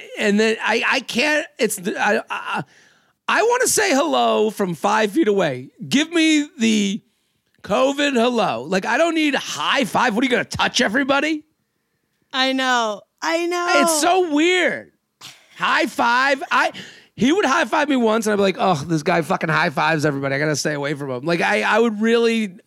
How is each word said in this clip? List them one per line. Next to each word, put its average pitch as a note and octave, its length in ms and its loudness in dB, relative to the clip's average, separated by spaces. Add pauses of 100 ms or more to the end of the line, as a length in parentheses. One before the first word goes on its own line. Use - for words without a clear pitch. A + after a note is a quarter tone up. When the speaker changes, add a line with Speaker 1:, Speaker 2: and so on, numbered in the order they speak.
(180)
Speaker 1:
and G#3 220 2
then A3 240 2
I, A3+ 240 0
I A#3 140 0
can't, D4+ 440 -2 (140)
it's, A#3 180 -2 (100)
I, G#3+ 320 0 (120)
I, G3+ 320 -8 (640)
I C#4+ 160 0
wanna A#4+ 240 2
say G4 260 0
hello A#3+ 560 2
from G3 240 -4
five G#3 380 0
feet A3 160 2
away. D#3 420 0 (180)
Give C#4+ 240 0
me D#4+ 460 2
the G#3+ 460 0 (580)
covid C#4 520 0
hello. A3 500 0
Like, F#3 240 -2
I A3 100 0
don't E4 160 2
need D4+ 220 0
a - 40 0
high F#3 460 -2
five. G3+ 300 0
What, A#3 80 0
are - 20 2
you B3 60 0
gonna A3+ 140 0
touch - 360 -2
everybody? C#4 640 0 (880)
Speaker 2:
I C4 200 0
know. B3 500 0 (180)
I E4 240 -2
know. F4 300 -2
Speaker 1:
It's D#4+ 260 2
so F4 320 2
weird. D4 600 0 (640)
High C4 300 0
five. C4 560 0 (100)
I, D4+ 200 2 (440)
he B3 160 2
would F#4+ 140 2
high D4 200 2
five D4 220 0
me C#4 100 2
once, A3 280 2
and G#3+ 80 0
I'd G3+ 40 0
be G3 60 2
like, F#3+ 140 2
"Oh, G3 180 2 (120)
this D#3+ 160 0
guy E3+ 180 2
fucking E3+ 280 -2
high D#3+ 200 0
fives D#3 360 0
everybody. C#3 280 -2
I C3+ 60 -2
gotta D3+ 160 0
stay D3+ 180 -2
away C#3+ 220 -4
from C#3 160 -8
him." B2 140 -8
Like, E3+ 160 0
I, G#3 200 0
I G#3 160 2
would A3 240 0
really A3+ 640 0